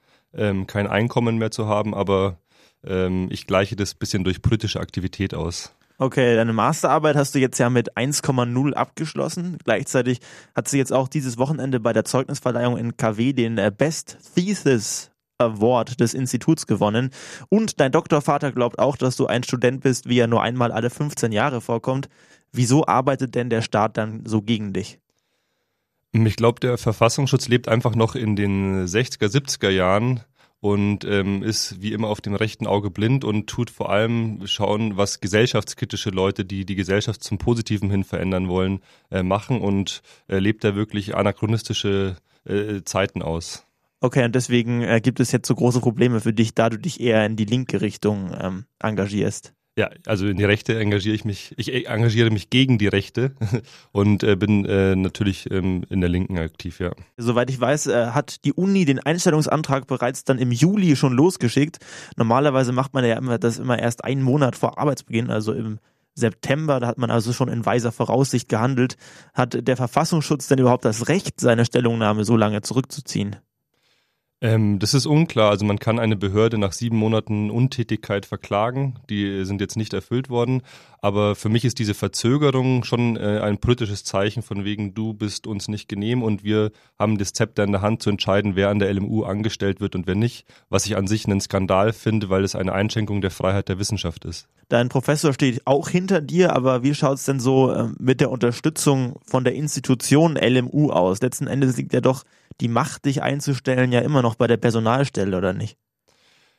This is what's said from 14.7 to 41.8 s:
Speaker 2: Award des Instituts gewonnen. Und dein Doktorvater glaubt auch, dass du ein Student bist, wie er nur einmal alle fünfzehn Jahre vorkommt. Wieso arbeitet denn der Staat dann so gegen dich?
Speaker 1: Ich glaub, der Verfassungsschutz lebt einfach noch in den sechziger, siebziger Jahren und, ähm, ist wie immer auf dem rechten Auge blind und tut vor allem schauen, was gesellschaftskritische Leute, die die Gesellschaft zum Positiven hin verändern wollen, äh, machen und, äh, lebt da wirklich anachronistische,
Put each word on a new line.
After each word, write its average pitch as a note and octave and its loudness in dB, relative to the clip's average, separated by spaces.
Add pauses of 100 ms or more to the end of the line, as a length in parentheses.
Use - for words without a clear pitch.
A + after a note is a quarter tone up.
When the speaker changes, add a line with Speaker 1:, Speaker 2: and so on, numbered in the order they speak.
Speaker 2:
Award A2+ 0
des A#2 2
Instituts C3+ -2
gewonnen. G#2+ 0 (400)
Und G#3+ 2
dein C3+ 2
Doktorvater D3 0
glaubt A#2+ -2
auch, C3 2
dass B2+ -2
du C3 0
ein A#2+ -2
Student B2+ -2
bist, C3 0
wie B2 2
er A#2 4
nur A2+ 2
einmal A#2+ 0
alle A2+ -2
fünfzehn B2 -4
Jahre A#2+ 0
vorkommt. C3 -4 (480)
Wieso B2+ 4
arbeitet B2+ 0
denn B2 -2
der A2 0
Staat G#2+ 0
dann A2 -6
so A2 0
gegen G#2 -2
dich? F#2+ -6 (1120)
Speaker 1:
Ich A2+ 4
glaub, A#2 2
der B2 0
Verfassungsschutz B2+ 0
lebt B2 2
einfach A2+ 0
noch A2+ 2
in G#2+ -2
den G2 0
sechziger, G#2+ -2
siebziger G#2+ 0
Jahren G2+ 2 (400)
und, G2+ 0
ähm, G2 0
ist G2 -6
wie G#2+ -6
immer G#2+ -2
auf G#2 -4
dem G2+ -4
rechten A2 -4
Auge G2+ 0
blind B2 0
und G#2+ -2
tut A#2+ -4
vor - -6
allem A2 0
schauen, G#2 -2
was G2+ 0
gesellschaftskritische G#2+ 0
Leute, F#2+ 0
die G2 -6
die F#2 -6
Gesellschaft G2 -2
zum G#2 -6
Positiven G#2+ -2
hin G2 2
verändern F#2 -2
wollen, F#2 -2 (280)
äh, F#2+ -2
machen G#2 -2
und, G2 -2 (240)
äh, F#2+ -2
lebt G#2 0
da G2+ 2
wirklich G#2 -4
anachronistische, G2+ 0 (280)